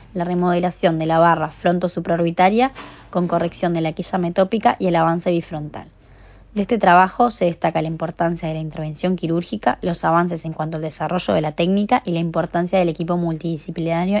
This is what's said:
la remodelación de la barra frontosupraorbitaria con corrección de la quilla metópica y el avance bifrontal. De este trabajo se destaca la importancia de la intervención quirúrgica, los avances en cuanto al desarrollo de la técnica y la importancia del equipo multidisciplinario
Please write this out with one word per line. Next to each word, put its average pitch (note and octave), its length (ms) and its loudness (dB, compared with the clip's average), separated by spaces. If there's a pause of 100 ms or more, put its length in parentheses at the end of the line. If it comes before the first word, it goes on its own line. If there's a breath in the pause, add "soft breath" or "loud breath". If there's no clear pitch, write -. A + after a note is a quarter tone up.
(140 loud breath)
la F3 100 -2
remodelación F3 720 0
de D#3+ 80 -2
la D#3+ 120 2
barra E3 320 4
frontosupraorbitaria F3 1200 0 (400 loud breath)
con F3+ 180 0
corrección E3+ 460 -2
de E3 60 0
la D#3+ 120 -2
quilla F#3+ 260 -6
metópica F#3+ 600 0
y F#3+ 80 -2
el E3+ 100 2
avance E3 340 2
bifrontal. D3+ 580 -4 (680 soft breath)
De G#3 80 -2
este G#3+ 160 0
trabajo F#3 520 6
se - 140 -2
destaca E3 360 0
la E3 60 -2
importancia E3 640 -4
de D#3+ 60 -4
la D#3 60 -6
intervención D#3 540 -4
quirúrgica, E3+ 680 -2
los E3+ 220 -4
avances E3+ 400 0
en D#3+ 80 -6
cuanto D#3 260 -6
al D#3 40 -6
desarrollo D#3+ 500 -4
de E3+ 80 2
la D#3 120 -4
técnica G3+ 520 0
y F#3 60 -6
la E3+ 80 0
importancia E3+ 600 0
del F3 80 2
equipo E3+ 280 -2
multidisciplinario E3 1040 -2